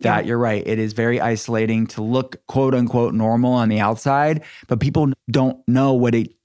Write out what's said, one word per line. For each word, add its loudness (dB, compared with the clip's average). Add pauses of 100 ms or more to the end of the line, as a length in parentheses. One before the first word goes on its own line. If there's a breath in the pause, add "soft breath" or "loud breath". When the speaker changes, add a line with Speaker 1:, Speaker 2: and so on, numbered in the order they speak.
Speaker 1:
that 0
Speaker 2:
Yeah. -4
Speaker 1:
you're -2
right. 0
It -2
is -4
very 0
isolating -2
to -10
look -4
quote 0
unquote 0
normal 2
on 2
the 0
outside, 0 (240 loud breath)
but -2
people 2 (180)
don't 0 (120)
know 4
what 2
it -2 (120)